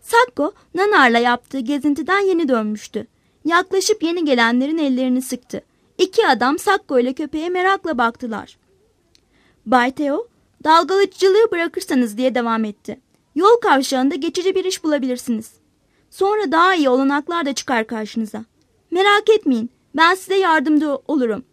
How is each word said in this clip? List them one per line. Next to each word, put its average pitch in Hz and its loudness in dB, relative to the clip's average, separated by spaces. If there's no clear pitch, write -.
Sakko, 453 0
Nanar'la 320 2
yaptığı 240 -2
gezintiden 285 -2
yeni 349 0
dönmüştü. 214 -4
Yaklaşıp 370 0
yeni 339 -2
gelenlerin 254 2
ellerini 254 -2
sıktı. - -10
İki 392 2
adam 262 0
Sakko 392 0
ile 247 0
köpeğe 311 -6
merakla 359 -2
baktılar. 233 -4
Bay 247 2
Theo, 302 -4
"Dalgalıcılığı 381 4
bırakırsanız," 330 -2
diye 254 0
devam 226 -2
etti. - -12
"Yol 403 4
kavşağında 277 0
geçici 339 -2
bir 370 -2
iş 370 -6
bulabilirsiniz. 247 -4
Sonra 392 -2
daha 349 4
iyi 294 2
olanaklar 285 0
da 277 -4
çıkar 226 -4
karşınıza. 220 -8
Merak 403 2
etmeyin, 262 2
ben 339 4
size 370 -4
yardımcı 302 2
olurum." 240 -2